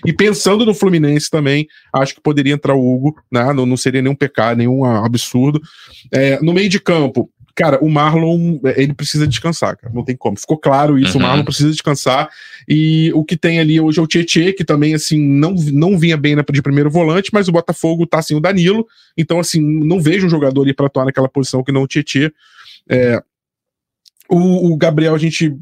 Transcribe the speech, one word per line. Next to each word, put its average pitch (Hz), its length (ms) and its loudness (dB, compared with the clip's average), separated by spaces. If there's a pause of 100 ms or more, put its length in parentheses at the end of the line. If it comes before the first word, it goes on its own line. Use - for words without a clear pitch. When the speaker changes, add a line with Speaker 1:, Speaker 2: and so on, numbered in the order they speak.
Speaker 1:
e 175 80 0
pensando 208 540 0
no 214 80 2
Fluminense 151 560 0
também, 147 380 0 (260)
acho 135 220 -2
que - 60 -20
poderia 143 320 0
entrar 143 200 -2
o 135 80 2 (140)
Hugo, 139 200 -2 (160)
né? 123 220 0
Não, 127 140 0
não 127 100 0
seria 131 240 0
nenhum 135 140 0
pecado, 117 420 -2
nenhum 127 260 0
absurdo. 123 800 0 (500)
É, 135 300 2
no 160 120 2
meio 202 140 2
de 190 120 -2
campo, 147 500 -2 (260)
cara, 151 280 0
o 160 60 0
Marlon, 165 760 0
é, 131 160 0
ele 143 140 0
precisa 151 320 -2
descansar, 135 500 -4
cara. 113 160 -14
Não 120 100 -6
tem 127 140 -6
como. 101 220 -6
Ficou 156 180 -4
claro 143 400 2
isso, 131 220 0
Speaker 2:
Uhum. 127 40 2
Speaker 1:
o 123 40 0
Marlon 147 180 0
precisa 147 240 0
descansar. 147 580 -2 (400)
E 160 460 2
o 151 100 0
que 160 140 -4
tem 165 220 0
ali 160 200 2
hoje 156 200 0
é - 20 2
o 160 60 0
Tietê, 170 440 0
que 185 140 -6
também, 151 300 2
assim, 151 260 -2
não, 143 320 2 (180)
não 165 280 2
vinha 160 180 2
bem 147 180 0
na, 147 160 0
de 143 120 0
primeiro 143 260 0
volante, 170 420 0
mas 202 160 2
o 175 40 0
Botafogo 165 560 -2
tá 160 160 -2
sem 151 120 -2
o 156 60 0
Danilo. 196 460 0 (280)
Então, 165 240 -2
assim, 160 220 0
não 156 400 0
vejo 180 240 0
um 175 60 2
jogador 139 320 2
ali 139 100 0
pra 139 140 0
atuar 131 180 -2
naquela 131 240 0
posição 131 340 -2
que 143 80 -4
não 135 120 0
o 135 40 -4
Tietê. 147 460 -2 (560)
É, 123 320 2 (1080)
o, 180 440 2
o 151 40 -2
Gabriel, 160 360 0
a 156 40 0
gente, 156 440 -2